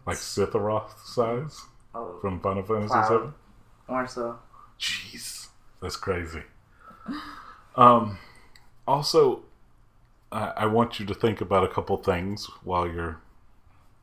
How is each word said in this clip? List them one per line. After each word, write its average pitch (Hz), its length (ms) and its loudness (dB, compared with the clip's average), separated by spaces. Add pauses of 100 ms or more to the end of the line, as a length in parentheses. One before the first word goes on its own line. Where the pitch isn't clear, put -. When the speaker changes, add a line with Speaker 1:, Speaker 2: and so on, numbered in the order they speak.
Speaker 1:
Like 90 100 -4
Sitharoth 104 880 -2
size? 120 560 -2 (340)
Speaker 2:
Oh. 110 260 -10
Speaker 1:
From 92 200 -4
Final 98 220 0
Fantasy 104 260 0
Speaker 2:
Cloud. 110 200 4
Speaker 1:
seven? 117 260 2 (540)
Speaker 2:
More 127 180 -2
so. 117 320 -8 (400)
Speaker 1:
Jeez. - 680 -8 (340)
That's 90 140 -6
crazy. 82 460 -6 (1300)
Um, 117 420 6 (680)
also, 143 560 4 (880)
I, 107 240 -4
I 107 100 0
want 117 320 2
you 104 80 -8
to 98 80 -4
think 110 260 0
about 95 240 2
a 92 40 0
couple 98 300 -2
things 95 480 -2 (180)
while 87 240 0
you're, 82 320 -8 (840)